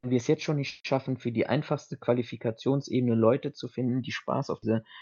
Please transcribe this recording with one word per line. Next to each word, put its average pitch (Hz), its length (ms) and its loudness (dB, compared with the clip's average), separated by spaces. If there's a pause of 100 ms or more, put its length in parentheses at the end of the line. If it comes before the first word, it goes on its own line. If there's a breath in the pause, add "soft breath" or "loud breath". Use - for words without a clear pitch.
wenn 127 80 -6
wir 127 60 4
es 120 100 0
jetzt 156 160 2
schon 156 140 0
nicht - 320 -6
schaffen, 131 300 0
für 123 120 -4
die 113 160 0
einfachste 143 500 -2
Qualifikationsebene 123 1160 0
Leute 113 380 4
zu - 160 -12
finden, 123 340 -2
die - 80 -8
Spaß - 400 -4
auf - 80 -4
diese, 110 240 0 (200 loud breath)